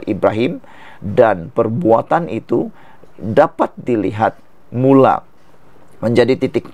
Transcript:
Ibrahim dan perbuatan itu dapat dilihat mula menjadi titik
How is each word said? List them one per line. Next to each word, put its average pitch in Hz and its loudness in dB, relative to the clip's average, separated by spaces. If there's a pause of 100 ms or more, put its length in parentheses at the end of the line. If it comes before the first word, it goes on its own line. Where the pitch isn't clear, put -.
Ibrahim 110 -2 (400)
dan 101 0
perbuatan 117 0
itu 220 -4 (480)
dapat 139 0
dilihat 107 -2 (320)
mula 127 4 (800)
menjadi 123 2
titik 120 -4